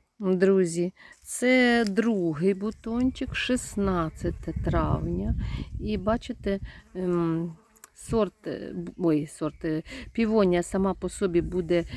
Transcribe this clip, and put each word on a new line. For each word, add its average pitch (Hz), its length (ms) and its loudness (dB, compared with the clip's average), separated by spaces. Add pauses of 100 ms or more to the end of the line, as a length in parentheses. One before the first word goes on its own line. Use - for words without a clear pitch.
(200)
Друзі, 185 720 4 (300)
це 247 640 4
другий 190 680 2
бутончик, 226 800 -2
шістнадцяте 180 1200 -2 (100)
травня. 170 680 0 (460)
І 214 160 -4
бачите, 202 640 -2 (340)
ем, 170 640 0 (420)
сорт, - 480 -2
е, - 280 -8
б-, 175 220 -8
ой, 160 300 2
сорт, - 380 -8
е, 160 180 -2 (300)
півонія 208 500 4
сама 190 320 0
по - 140 -6
собі 175 320 0
буде 170 440 0 (120)